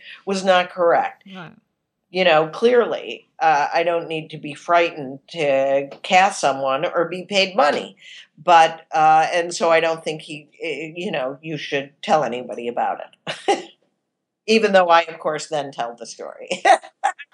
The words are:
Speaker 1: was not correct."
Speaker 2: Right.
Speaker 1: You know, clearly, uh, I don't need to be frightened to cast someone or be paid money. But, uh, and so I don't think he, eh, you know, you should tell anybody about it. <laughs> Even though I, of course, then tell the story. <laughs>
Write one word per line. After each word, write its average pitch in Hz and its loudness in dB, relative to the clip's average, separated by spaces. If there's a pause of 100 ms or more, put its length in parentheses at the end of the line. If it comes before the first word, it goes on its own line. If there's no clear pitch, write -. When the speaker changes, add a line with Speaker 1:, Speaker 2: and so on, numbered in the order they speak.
(260)
Speaker 1:
was 190 -4
not 180 4
correct." 165 0 (100)
Speaker 2:
Right. 175 -16 (560)
Speaker 1:
You 185 -2
know, 160 4
clearly, 190 0 (120)
uh, 151 2
I 165 2
don't 170 -2
need 156 -8
to 160 -14
be 147 -12
frightened 156 -2 (100)
to 139 0 (140)
cast 196 2
someone 135 0
or 170 -2
be 180 -10
paid 190 0
money. 247 0 (400)
But, 165 4
uh, 156 4
and 170 -2
so 170 0
I 160 4
don't 160 -2
think 156 -8
he, 151 -16 (120)
eh, 156 -8
you 175 -8
know, 143 -6
you 160 -8
should 139 -6 (100)
tell 156 2
anybody 120 -8
about 113 -4 (480)
it. - -2 (380)
<laughs> - -20
Even 214 4
though 185 4
I, 170 6
of 165 -10
course, 156 -6
then 143 -6
tell 120 -10
the 113 -18
story. - -16
<laughs> - -8 (760)